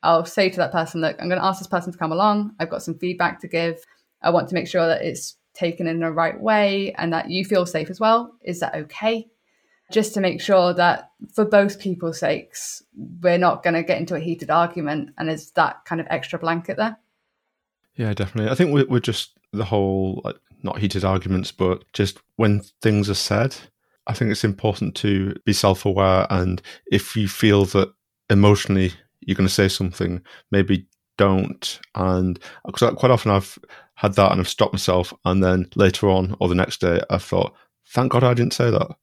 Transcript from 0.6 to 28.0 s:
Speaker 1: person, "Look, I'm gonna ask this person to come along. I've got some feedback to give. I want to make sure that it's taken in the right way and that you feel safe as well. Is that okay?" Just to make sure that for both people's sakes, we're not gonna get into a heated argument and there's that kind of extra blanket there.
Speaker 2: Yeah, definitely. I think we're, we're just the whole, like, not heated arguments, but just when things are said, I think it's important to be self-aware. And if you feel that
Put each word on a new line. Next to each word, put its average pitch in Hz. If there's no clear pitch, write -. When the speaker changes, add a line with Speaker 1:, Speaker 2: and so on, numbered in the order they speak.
Speaker 1:
person, 165
"Look, 160
I'm 175
gonna 180
ask 185
this 185
person 175
to -
come 160
along. 208
I've 165
got -
some 165
feedback 180
to -
give. 165
I -
want 165
to 185
make 180
sure 170
that 165
it's -
taken 170
in 165
the 165
right 165
way 202
and 170
that -
you 185
feel 185
safe 160
as 185
well. 233
Is 175
that -
okay?" 220
Just 214
to 202
make 185
sure 180
that 175
for 214
both 202
people's 175
sakes, -
we're 175
not 180
gonna 170
get 170
into 170
a 151
heated 165
argument 160
and 160
there's 156
that -
kind 170
of 160
extra 165
blanket 170
there. 220
Speaker 2:
Yeah, 110
definitely. 107
I 131
think 165
we're, 139
we're 120
just -
the 101
whole, 95
like, -
not -
heated 98
arguments, 95
but 92
just -
when 104
things 104
are 98
said, 107
I -
think 110
it's 107
important 101
to 98
be 107
self-aware. 95
And 92
if -
you 107
feel 101
that 95